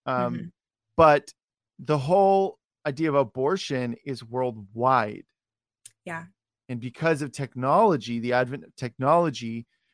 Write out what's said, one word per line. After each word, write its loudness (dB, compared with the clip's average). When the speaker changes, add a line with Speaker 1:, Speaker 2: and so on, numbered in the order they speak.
Speaker 1:
Um, -2
Speaker 2:
Mm-hmm. -10
Speaker 1:
but 6
the -2
whole 2
idea -2
of -2
abortion -2
is -10
worldwide. -2
Speaker 2:
Yeah. -12
Speaker 1:
And -8
because -2
of -8
technology, 0
the -2
advent -2
of -20
technology, -2